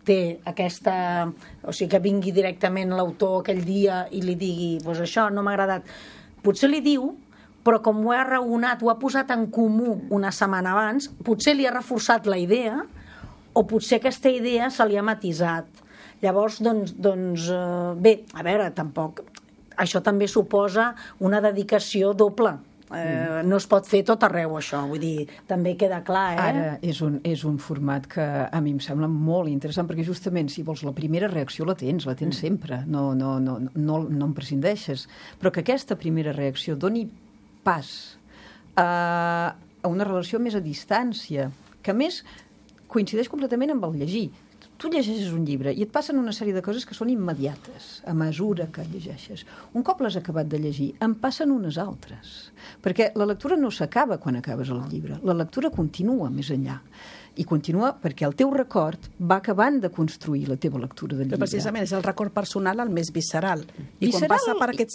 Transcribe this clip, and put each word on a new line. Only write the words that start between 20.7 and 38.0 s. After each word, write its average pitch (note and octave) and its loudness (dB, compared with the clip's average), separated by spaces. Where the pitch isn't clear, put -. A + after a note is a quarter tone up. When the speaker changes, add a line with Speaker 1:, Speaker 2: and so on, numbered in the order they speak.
Speaker 1:
una G3 4
dedicació G3+ 2
doble. G3+ 4
Eh, E3 -2
Speaker 2:
Mm. F3+ 2
Speaker 1:
no G3 6
es F#3+ 0
pot G3+ 6
fer G3 4
tot A3 2
arreu, E3+ 2
això, C#3+ -4
vull D3 -4
dir, D#3 -2
també F3+ 2
queda F3+ 2
clar, F#3+ 2
eh? - 0
Speaker 2:
Ara D#3+ 0
és E3+ -2
un, D3 0
és D#3+ 0
un D3 0
format C#3 -4
que - -6
a C#3+ -2
mi D3 0
em C#3 0
sembla D3+ -2
molt D#3+ 2
interessant, D#3 -2
perquè D#3+ -2
justament, F3 -2
si E3 -8
vols, D3+ -8
la C#3 -4
primera D#3+ 0
reacció D#3 -4
la F#3 0
tens, D3 -2
la C3 -2
tens D#3 -2
Speaker 1:
Mm. - -8
Speaker 2:
sempre, C#3 -4
no, C#3 0
no, C3+ 0
no, C3 -2
no, D#3 0
no C#3+ 0
en D3+ -2
prescindeixes, D3 -4
però F#3 2
que F3+ 0
aquesta B3 0
primera D#3+ 0
reacció C#3 -4
doni G3+ -2
pas - -2